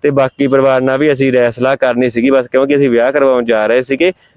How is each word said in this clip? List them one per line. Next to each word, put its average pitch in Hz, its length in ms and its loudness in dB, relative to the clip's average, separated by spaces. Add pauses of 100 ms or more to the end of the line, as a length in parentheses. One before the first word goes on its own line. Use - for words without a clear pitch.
ਤੇ 147 80 0
ਬਾਕੀ 139 380 -2
ਪਰਿਵਾਰ 135 340 2
ਨਾਲ 131 160 -2
ਵੀ 151 140 0
ਅਸੀਂ 131 220 -2
ਰਾਏ 120 180 2
ਸਲਾਹ 131 240 -2
ਕਰਨੀ 127 340 0
ਸੀਗੀ 117 200 -2
ਬਸ, 131 180 0
ਕਿਉਂਕਿ 139 280 0
ਅਸੀਂ 139 140 2
ਵਿਆਹ 117 220 2
ਕਰਵਾਉਣ 135 340 0
ਜਾ 110 200 0
ਰਹੇ 117 160 2
ਸੀਗੇ। 135 320 -2 (240)